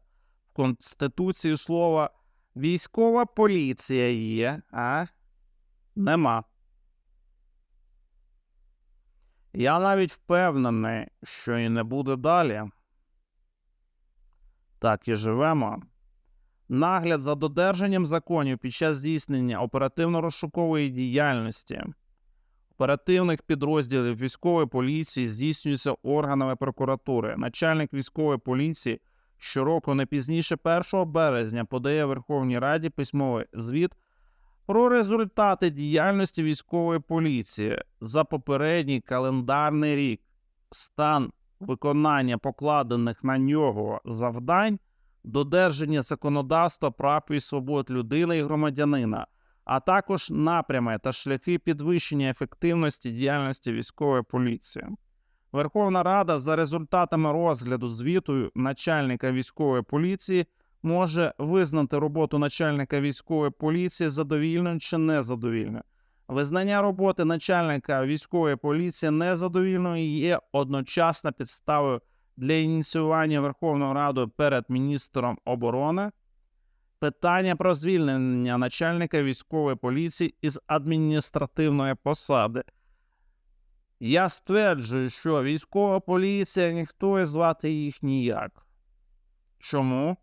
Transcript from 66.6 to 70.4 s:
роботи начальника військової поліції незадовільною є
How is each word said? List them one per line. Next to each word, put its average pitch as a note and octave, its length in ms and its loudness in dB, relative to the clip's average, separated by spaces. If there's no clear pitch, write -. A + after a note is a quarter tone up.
роботи F#3+ 420 2
начальника D#3 840 0
військової D3+ 500 0
поліції D#3 540 -2
незадовільною F3 1000 0
є D#3 320 0